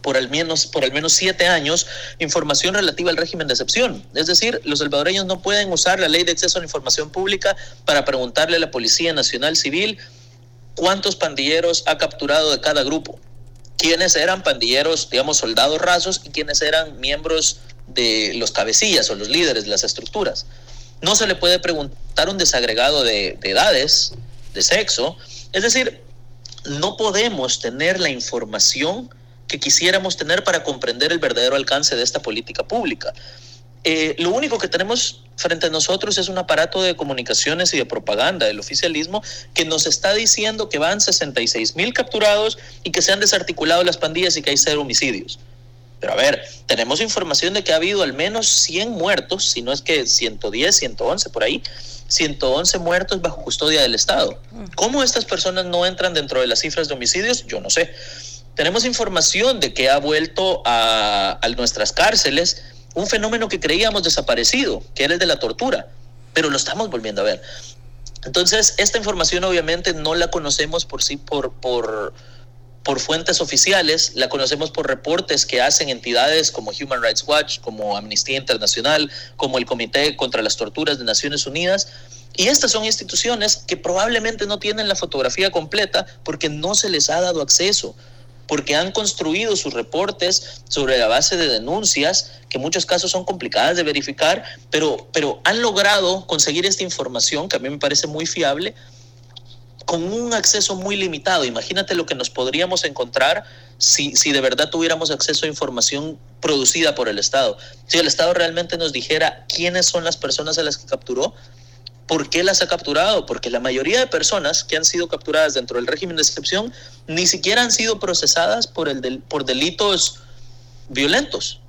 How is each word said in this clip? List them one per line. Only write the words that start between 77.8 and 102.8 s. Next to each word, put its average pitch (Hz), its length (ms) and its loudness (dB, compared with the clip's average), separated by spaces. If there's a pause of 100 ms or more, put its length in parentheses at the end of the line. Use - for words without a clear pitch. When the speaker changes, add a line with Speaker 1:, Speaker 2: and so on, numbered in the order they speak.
Speaker 1:
Amnistía 107 400 -2
Internacional, 143 720 0 (240)
como 131 220 -2
el 120 80 0
Comité 123 500 0
contra 123 260 -2
las 107 140 0
Torturas 147 420 -2
de 123 60 -10
Naciones 143 420 -2
Unidas, 180 440 0 (480)
y 185 100 4
estas 269 240 2
son 220 140 0
instituciones 214 720 0
que - 180 -4
probablemente 214 720 0
no 208 100 -4
tienen 214 300 -2
la 196 80 2
fotografía 156 560 0
completa 175 540 -2 (180)
porque 156 240 -4
no 151 280 -2
se 208 140 0
les 151 200 0
ha 160 100 0
dado 175 220 0
acceso, 190 520 0 (540)
porque 147 280 0
han 180 160 0
construido 202 640 0
sus 143 180 -4
reportes 180 960 -2
sobre 135 300 2
la 113 80 4
base 127 280 2
de 165 120 2
denuncias, 147 840 0 (140)
que - 100 -6
en 127 40 -2
muchos 165 240 -2
casos 180 240 0
son 180 160 -2
complicadas 165 500 0
de 175 60 0
verificar, 151 640 0 (260)
pero, 151 420 0
pero 147 340 0
han 220 180 2
logrado 196 640 2
conseguir 160 400 0
esta 196 160 0
información, 147 640 -2
que - 60 -2
a - 40 0
mí 131 120 -6
me 147 80 -8
parece 147 260 0
muy 156 220 -4
fiable, 160 480 -2 (1080)
con 170 180 0
un 233 320 -2
acceso 208 400 2
muy 196 200 -2
limitado. 175 480 0
Imagínate 123 520 -2
lo 170 100 0
que - 80 -4
nos 127 160 -4
podríamos 165 540 0